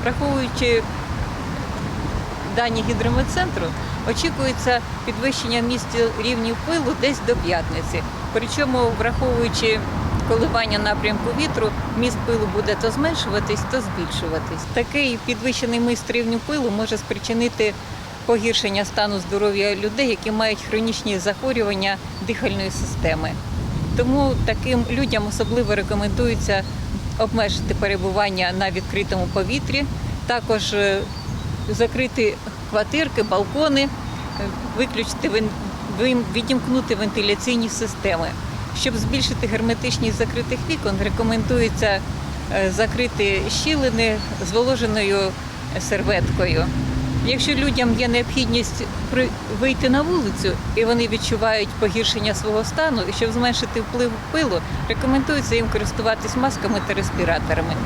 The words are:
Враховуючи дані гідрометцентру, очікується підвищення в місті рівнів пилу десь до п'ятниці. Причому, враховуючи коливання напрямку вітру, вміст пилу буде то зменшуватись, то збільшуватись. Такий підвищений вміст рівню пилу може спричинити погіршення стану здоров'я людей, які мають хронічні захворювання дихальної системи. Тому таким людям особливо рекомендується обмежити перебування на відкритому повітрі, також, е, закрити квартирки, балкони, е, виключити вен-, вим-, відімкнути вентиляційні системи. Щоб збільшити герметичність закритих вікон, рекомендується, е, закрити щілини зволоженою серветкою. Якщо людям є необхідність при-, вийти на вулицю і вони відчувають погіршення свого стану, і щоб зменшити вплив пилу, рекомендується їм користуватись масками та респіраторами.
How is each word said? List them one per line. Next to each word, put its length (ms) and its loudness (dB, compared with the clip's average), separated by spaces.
Враховуючи 800 0
дані 340 2
гідрометцентру, 760 0
очікується 720 0
підвищення 560 0
в 20 2
місті 340 -2
рівнів 320 0
пилу 340 0
десь 260 2
до 80 4
п'ятниці. 680 -2
Причому, 460 0
враховуючи 800 2
коливання 500 2
напрямку 500 0
вітру, 300 2
вміст 280 0
пилу 300 0
буде 260 0
то 100 2
зменшуватись, 680 0
то 100 0
збільшуватись. 840 -4
Такий 520 0
підвищений 540 0
вміст 320 0
рівню 340 0
пилу 320 0
може 200 -2
спричинити 760 0
погіршення 600 2
стану 340 0
здоров'я 560 2
людей, 320 0
які 240 0
мають 380 2
хронічні 500 0
захворювання 800 0
дихальної 440 -2
системи. 600 -2
Тому 360 4
таким 460 0
людям 380 0
особливо 460 0
рекомендується 880 0
обмежити 540 2
перебування 880 2
на 120 2
відкритому 640 -2
повітрі, 520 0
також, 460 0
е, 260 4
закрити 640 2
квартирки, 540 0
балкони, 580 2
е, 80 0
виключити 520 -2
вен-, 200 2
вим-, 260 2
відімкнути 600 0
вентиляційні 760 0
системи. 580 -2
Щоб 180 0
збільшити 500 0
герметичність 720 0
закритих 420 -2
вікон, 340 0
рекомендується, 960 2
е, 180 2
закрити 800 2
щілини 680 2
зволоженою 720 2
серветкою. 760 2
Якщо 280 2
людям 460 2
є 80 2
необхідність 760 0
при-, 160 4
вийти 300 2
на 120 6
вулицю 500 2
і 100 4
вони 220 4
відчувають 640 2
погіршення 560 0
свого 280 0
стану, 460 0
і 40 -4
щоб 180 0
зменшити 500 0
вплив 300 0
пилу, 300 2
рекомендується 680 2
їм 160 2
користуватись 640 0
масками 520 2
та 60 0
респіраторами. 800 0